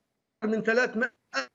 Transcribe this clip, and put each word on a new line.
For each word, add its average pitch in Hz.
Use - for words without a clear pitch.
من 214
ثلاثمائة 233